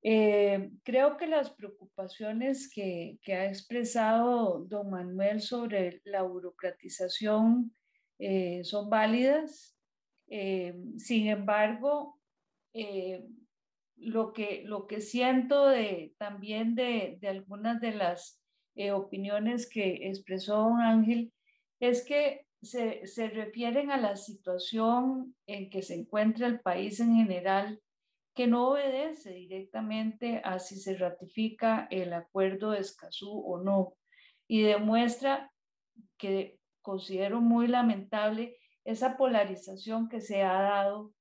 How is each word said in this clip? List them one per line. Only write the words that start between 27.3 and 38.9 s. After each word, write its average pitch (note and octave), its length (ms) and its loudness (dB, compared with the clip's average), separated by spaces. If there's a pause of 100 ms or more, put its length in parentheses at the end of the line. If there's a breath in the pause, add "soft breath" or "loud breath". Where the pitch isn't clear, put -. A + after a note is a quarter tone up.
que B3 120 0
no A#3+ 240 4
obedece C#4+ 640 -2
directamente A3 1120 -6
a F#3 160 -2
si G3 160 -12
se F#3+ 200 -4
ratifica A3 960 -2
el F3+ 220 -4
acuerdo F#3+ 580 -2
de G#3 80 0
Escazú G3 520 -10
o F#3 300 -6
no, F#3+ 360 0 (500 soft breath)
y A3 160 2
demuestra A3+ 880 2 (640)
que G3 440 -4 (220)
considero G3 580 -2
muy A#3 260 6
lamentable A3 880 0 (280 loud breath)
esa B3+ 320 -2